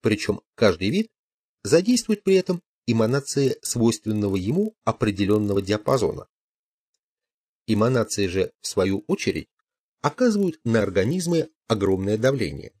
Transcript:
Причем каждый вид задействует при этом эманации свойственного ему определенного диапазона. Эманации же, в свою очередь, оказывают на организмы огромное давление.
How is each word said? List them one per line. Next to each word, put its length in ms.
Причем 420
каждый 360
вид 200
задействует 600
при 120
этом 280
эманации 760
свойственного 720
ему 380
определенного 800
диапазона. 640
Эманации 600
же, 340
в 60
свою 400
очередь, 420
оказывают 640
на 180
организмы 680
огромное 500
давление. 640